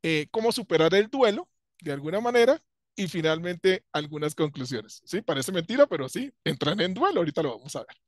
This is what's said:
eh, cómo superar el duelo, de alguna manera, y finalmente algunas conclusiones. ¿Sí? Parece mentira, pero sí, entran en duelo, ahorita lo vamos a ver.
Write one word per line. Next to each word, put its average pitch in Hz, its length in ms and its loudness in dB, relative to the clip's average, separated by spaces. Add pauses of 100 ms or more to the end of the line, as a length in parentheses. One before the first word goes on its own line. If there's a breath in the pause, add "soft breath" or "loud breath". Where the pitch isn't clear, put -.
eh, 156 300 -2
cómo 226 180 0
superar 165 440 2
el 208 140 4
duelo, 254 400 2 (320)
de 151 120 -6
alguna 151 280 -4
manera, 240 400 4 (360)
y 190 100 -4
finalmente 170 880 0
algunas 151 420 -4
conclusiones. 131 720 -6
¿Sí? 196 180 -6
Parece 139 300 -2
mentira, 214 340 4
pero - 220 -6
sí, 269 240 -8 (100)
entran 156 380 -2
en 185 140 0
duelo, 320 260 0
ahorita 156 240 -2
lo 123 120 -4
vamos 143 200 -14
a 131 40 -6
ver. - 160 -18 (120)